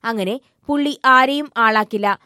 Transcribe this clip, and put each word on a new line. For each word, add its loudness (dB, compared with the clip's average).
അങ്ങനെ -4
പുള്ളി -2
ആരെയും 2
ആളാക്കില്ല. 0